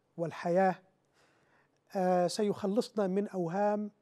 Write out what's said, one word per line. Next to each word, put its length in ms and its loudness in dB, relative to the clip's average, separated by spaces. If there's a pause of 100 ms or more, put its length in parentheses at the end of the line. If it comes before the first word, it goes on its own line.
(160)
والحياة، 580 0 (1200)
آه، 300 4
سيخلصنا 800 -2
من 220 0
أوهام 600 -2 (120)